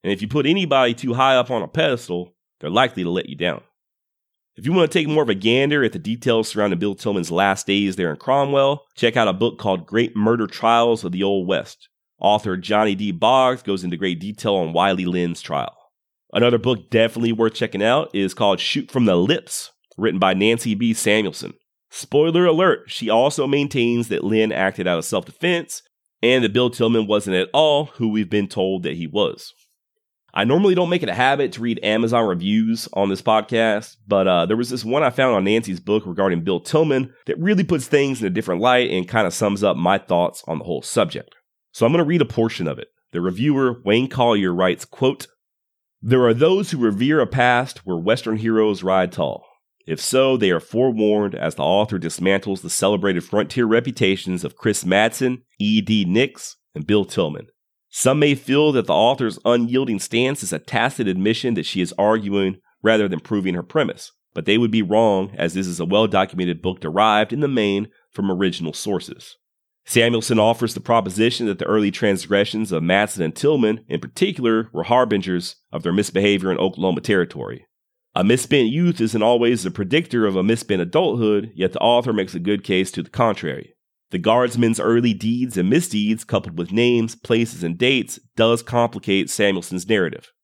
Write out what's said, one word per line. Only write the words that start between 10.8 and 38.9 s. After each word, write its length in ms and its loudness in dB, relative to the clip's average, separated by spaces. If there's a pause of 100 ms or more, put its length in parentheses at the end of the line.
of 80 -6
the 120 -4
Old 240 0
West. 420 -4 (300)
Author 360 0
Johnny 400 0
D. 160 -4
Boggs 520 2
goes 200 -4
into 140 -6
great 220 -4
detail 360 -4
on 180 -2
Wiley 320 0
Lynn's 360 -2
trial. 340 -6 (560)
Another 260 2
book 320 -2
definitely 440 2
worth 200 0
checking 300 -4
out 300 0
is 200 0
called 260 2
Shoot 320 -6
from 140 2
the 100 4
Lips, 560 -2 (260)
written 220 0
by 140 2
Nancy 420 0
B. 180 0
Samuelson. 600 -2 (360)
Spoiler 560 0
alert, 420 2
she 220 -8
also 380 2
maintains 600 0
that 140 -4
Lynn 280 2
acted 360 -2
out 100 0
of 80 -6
self-defense 760 -4 (400)
and 220 4
that 100 0
Bill 160 2
Tillman 380 0
wasn't 300 0
at 160 0
all 320 2
who 240 -4
we've 200 -2
been 180 0
told 360 -2
that 120 -4
he 120 -8
was. 460 -4 (800)
I 120 -2
normally 320 2
don't 140 0
make 120 0
it 80 -4
a 60 -4
habit 380 0
to 80 -10
read 200 -4
Amazon 460 2
reviews 680 0
on 160 0
this 140 -4
podcast, 720 0 (120)
but, 200 2
uh, 180 2
there 100 0
was 140 -4
this 160 -8
one 160 0
I 80 2
found 260 0
on 80 2
Nancy's 360 0
book 260 0
regarding 380 0
Bill 160 -2
Tillman 520 0 (140)
that 140 -6
really 240 0
puts 240 -2
things 340 0
in 60 -2
a 20 0
different 320 -4
light 300 2